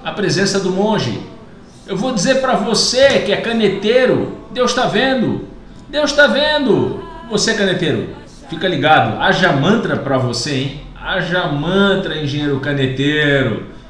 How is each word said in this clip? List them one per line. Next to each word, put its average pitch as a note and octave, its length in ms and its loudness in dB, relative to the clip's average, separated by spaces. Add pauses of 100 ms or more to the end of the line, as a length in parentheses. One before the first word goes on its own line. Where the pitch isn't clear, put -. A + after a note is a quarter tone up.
a E3 80 -6
presença G3 480 0
do F3+ 120 -2
monge. F#3 480 0 (680)
Eu F#3+ 120 -6
vou B3+ 160 -2
dizer C4 280 2
pra B3+ 140 0
você A#3+ 640 2
que - 120 -2
é - 60 0
caneteiro, A3 1000 2 (140)
Deus B3 220 0
tá A#3+ 140 0
vendo, G3+ 600 0 (420)
Deus D4 240 -2
tá C#4+ 140 4
vendo. B3+ 760 0 (240)
Você, G#3 280 0
caneteiro, E3 540 0 (420)
fica E3+ 160 -4
ligado, C#3 520 2
haja F3 320 2
mantra D3+ 460 2
pra C3 220 -2
você, A#2+ 340 -2
hein? C3+ 280 -4 (140)
Haja E3+ 520 -2
mantra, E3+ 760 0
engenheiro C#3+ 380 -2
caneteiro. C#3 1080 0 (200)